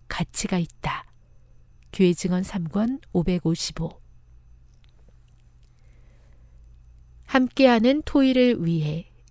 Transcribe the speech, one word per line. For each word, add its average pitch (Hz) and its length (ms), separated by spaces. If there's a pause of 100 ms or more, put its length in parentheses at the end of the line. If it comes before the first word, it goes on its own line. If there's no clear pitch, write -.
가치가 - 500
있다. - 480 (880)
교회 180 220
증언 180 300
삼 185 200
권 220 360 (120)
오백오십오. 165 880 (3250)
함께하는 254 800
토의를 254 640
위해. 160 440 (220)